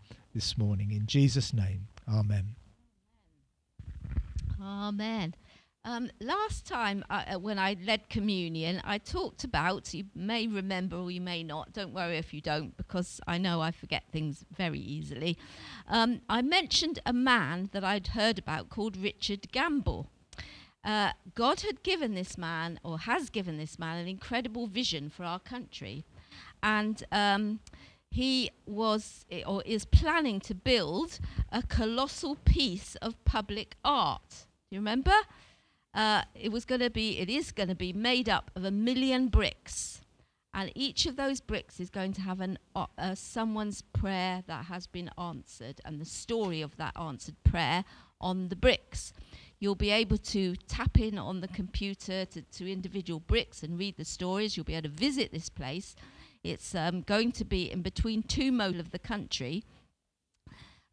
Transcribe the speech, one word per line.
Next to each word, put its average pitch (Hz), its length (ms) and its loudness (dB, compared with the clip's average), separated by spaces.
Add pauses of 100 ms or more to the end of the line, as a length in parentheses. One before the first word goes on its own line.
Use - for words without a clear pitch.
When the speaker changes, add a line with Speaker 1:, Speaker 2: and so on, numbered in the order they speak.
(360)
Speaker 1:
this - 200 -2
morning. 104 360 2
In 107 160 0
Jesus' 139 440 4
name, 98 360 0 (200)
amen. 104 460 2 (2000)
Speaker 2:
Amen. 202 720 -2 (500)
Um, 240 360 -4
last 392 480 -2
time 214 420 0
I, 202 140 -2 (100)
uh, 185 60 -4
when 202 180 -4
I 190 260 2
led 214 240 0
communion, 180 760 0
I 208 160 -2
talked - 440 -4
about, 180 520 0
you 180 80 -4 (100)
may 214 320 -2
remember 190 520 0
or 180 120 -4
you 180 120 -4
may 175 200 -4
not, 156 320 -8
don't 190 180 -6
worry 170 260 -2
if 156 140 -4
you 143 80 -8
don't, 151 380 -2
because - 480 -4
I 175 140 0
know 175 220 2
I 160 100 0
forget - 400 -4
things 156 340 -4 (100)
very 165 220 -2
easily. 151 600 -4 (480)
Um, 233 420 4
I 233 140 2
mentioned 330 600 2
a 247 100 0
man 196 580 4
that 196 120 -2
I'd 196 260 0
heard 220 280 4
about 151 320 -4
called 208 260 -2
Richard 202 560 -4
Gamble. 277 600 0 (720)
Uh, 208 280 2 (240)
God 262 240 4
had 403 240 -4
given 311 320 0
this 185 240 -6
man, 165 440 -4
or 160 180 -4
has 269 280 0
given 180 300 -4
this 156 180 -8
man, 165 220 -4
an 175 80 -6
incredible 226 580 -4
vision 180 460 -2
for 180 120 -10
our 175 140 -4
country. 156 680 -10 (580)
And, 214 480 2
um, 208 480 4 (500)
he 254 400 2 (160)
was, 214 640 -2 (180)
or 196 180 -2
is 220 220 -2
planning 302 540 6
to 196 160 -8
build 240 640 0 (320)
a 233 100 0
colossal 262 760 0
piece - 600 4
of - 300 -8
public 208 500 0 (100)
art. 220 640 0 (240)
Do 190 40 -8
you 196 40 -4
remember? 247 340 4 (800)
Uh, 214 300 4 (100)
it 214 180 -4
was 233 140 -2
gonna 247 240 2
be, 220 300 0
it 180 100 -2
is 285 220 0
gonna 185 240 0
be 180 180 -4
made 233 340 4
up - 280 2
of 185 100 -2
a 190 60 2
million 254 560 4
bricks. - 720 2 (500)
And 196 220 -4
each 269 320 0
of 262 100 -2
those 269 260 0
bricks - 380 -6
is 180 120 -8
going 190 220 -4
to 190 80 -6
have 190 200 -4
an, 185 160 -4 (180)
uh, 185 120 -2 (100)
uh, 190 160 -4
someone's 214 720 -4
prayer 185 640 -2
that 160 180 -8
has 175 220 -10
been 175 280 -8
answered 139 720 -10
and 151 160 -8
the 160 40 -8
story 185 580 -2
of 143 140 -10
that 151 220 -6
answered 156 440 -8
prayer 170 420 4 (340)
on 185 300 -2
the 180 60 -4
bricks. - 580 2 (460)
You'll 202 160 2
be 208 160 4
able 214 260 4
to 190 380 0 (120)
tap - 320 6
in 214 200 0
on 175 200 -4
the 185 80 -6
computer 190 800 -4
to, 165 160 -10
to 185 300 -8
individual 185 480 -4
bricks - 420 0
and 170 160 -4
read 196 180 -4
the 160 100 -8
stories. 196 520 -2
You'll 160 60 -4
be 165 100 -4
able 156 160 -4
to 147 60 -12
visit 262 360 0
this - 180 -8
place. 139 460 -8 (480)
It's, - 300 -6
um, 170 280 0
going 226 320 4
to 202 120 -2
be 185 260 0
in 180 120 -4
between 220 400 0
two 269 280 2
moles 196 260 2
of 170 120 -6
the 180 100 -8
country, 170 640 -4 (1300)